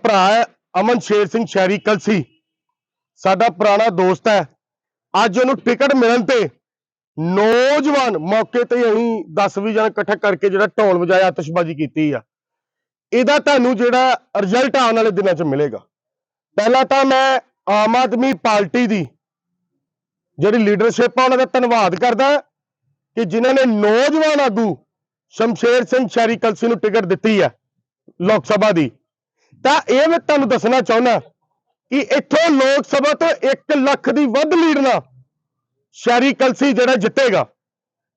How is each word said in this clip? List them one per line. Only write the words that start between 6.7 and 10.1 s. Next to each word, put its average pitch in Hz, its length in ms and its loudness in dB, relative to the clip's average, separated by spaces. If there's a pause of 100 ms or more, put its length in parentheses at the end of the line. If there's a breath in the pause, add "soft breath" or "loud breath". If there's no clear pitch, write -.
ਨੌਜਵਾਨ 240 1040 0
ਮੌਕੇ 214 440 -2
ਤੇ 240 140 -2
ਹੀ 247 60 0
ਅਸੀਂ 226 400 0 (120)
ਦਸ 196 220 -2
ਵੀਹ 208 160 -4
ਜਣੇ 220 140 0
ਇਕੱਠੇ 208 300 -2